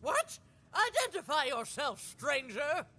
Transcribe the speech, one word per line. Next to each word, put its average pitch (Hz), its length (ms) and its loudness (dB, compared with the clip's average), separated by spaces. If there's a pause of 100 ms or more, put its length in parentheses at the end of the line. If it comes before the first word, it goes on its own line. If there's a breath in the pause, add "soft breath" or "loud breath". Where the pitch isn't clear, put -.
What? 605 380 0 (340 soft breath)
Identify 381 720 2
yourself, 247 560 -2
stranger! 269 840 -2 (140)